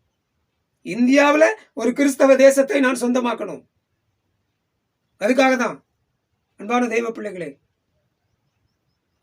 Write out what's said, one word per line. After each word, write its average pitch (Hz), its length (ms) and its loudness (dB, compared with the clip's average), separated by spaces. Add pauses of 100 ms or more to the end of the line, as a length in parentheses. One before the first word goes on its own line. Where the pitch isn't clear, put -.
(880)
இந்தியாவுல 285 580 2 (300)
ஒரு 233 180 -4
கிறிஸ்தவ 277 440 2
தேசத்தை 269 440 4
நான் 254 220 0
சொந்தமாக்கணும். 233 600 -4 (1600)
அதுக்காக 262 360 2
தான், 214 200 -6 (840)
அன்பான 240 280 -2
தெய்வ 233 220 -4
பிள்ளைகளே. 185 400 -12 (1700)